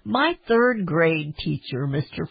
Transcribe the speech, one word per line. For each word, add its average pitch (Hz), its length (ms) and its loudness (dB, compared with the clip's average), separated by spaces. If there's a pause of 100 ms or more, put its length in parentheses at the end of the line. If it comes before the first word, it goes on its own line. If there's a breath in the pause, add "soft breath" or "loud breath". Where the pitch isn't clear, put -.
my 277 340 0 (100)
third 233 380 2
grade 156 520 0
teacher, 139 500 -6
Mister 147 440 -6